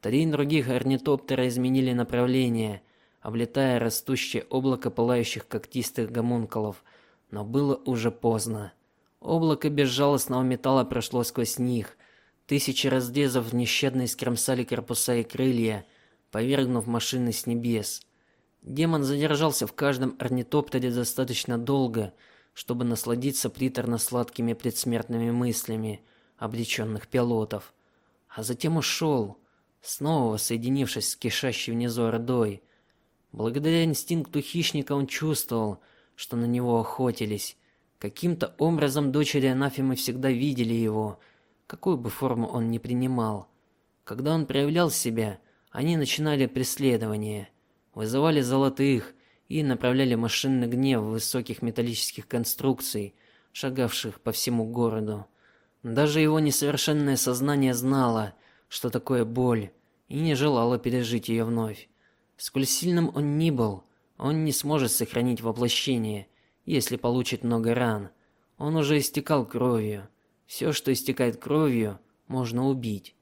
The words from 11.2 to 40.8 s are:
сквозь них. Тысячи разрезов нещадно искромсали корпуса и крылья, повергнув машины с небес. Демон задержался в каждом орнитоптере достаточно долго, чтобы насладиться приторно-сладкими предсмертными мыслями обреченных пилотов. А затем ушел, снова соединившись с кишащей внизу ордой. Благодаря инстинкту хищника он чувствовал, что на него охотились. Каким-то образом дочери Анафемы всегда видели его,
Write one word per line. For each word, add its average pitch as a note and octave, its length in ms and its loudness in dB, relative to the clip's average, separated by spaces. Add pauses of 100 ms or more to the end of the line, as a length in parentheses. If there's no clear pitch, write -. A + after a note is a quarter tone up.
сквозь A#2 360 -2
них. B2 380 -2 (500)
Тысячи C#3 420 0
разрезов B2+ 640 2
нещадно B2+ 520 0
искромсали A#2+ 600 0
корпуса A#2+ 500 -2
и A#2 80 2
крылья, A2+ 640 0 (460)
повергнув B2 560 0
машины A#2+ 440 0
с - 140 -4
небес. A#2 560 -2 (600)
Демон D#3 420 0
задержался C#3+ 640 0
в - 40 -12
каждом C3 460 0
орнитоптере B2+ 720 0
достаточно B2 680 -2
долго, A#2 560 0 (400)
чтобы B2 320 -4
насладиться A#2+ 640 -2
приторно-сладкими A#2 1040 -2
предсмертными A#2 800 -2
мыслями A2+ 720 -2 (340)
обреченных A2 680 -4
пилотов. A2+ 680 0 (560)
А - 140 -12
затем C#3 340 -2
ушел, C3 640 0 (420)
снова C#3 560 0
соединившись A#2+ 760 -2
с - 60 -6
кишащей A#2+ 560 -4
внизу A#2 320 0
ордой. A2+ 580 0 (720)
Благодаря C#3+ 520 2
инстинкту D#3+ 560 0
хищника D3 520 -2
он C#3 140 0
чувствовал, A#2 720 -2 (340)
что - 220 -8
на A#2 80 0
него A#2+ 360 2
охотились. A2+ 760 -2 (420)
Каким-то E3+ 600 -2
образом D3 540 2
дочери C#3+ 340 2
Анафемы C3+ 480 0
всегда C3 360 -2
видели B2 440 0
его, G#2+ 440 0 (480)